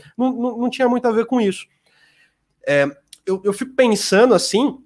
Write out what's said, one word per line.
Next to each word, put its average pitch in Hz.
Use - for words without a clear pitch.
Não, 254
não, 233
não 240
tinha 254
muito 247
a 233
ver 220
com 247
isso. 196
É, 143
eu, 190
eu 196
fico 254
pensando 226
assim 220